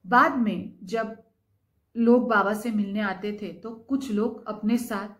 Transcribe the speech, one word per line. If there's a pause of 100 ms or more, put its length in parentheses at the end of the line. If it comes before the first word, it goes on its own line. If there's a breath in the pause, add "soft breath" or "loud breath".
बाद
में (100)
जब (800)
लोग
बाबा
से
मिलने
आते
थे
तो
कुछ
लोग
अपने
साथ (100)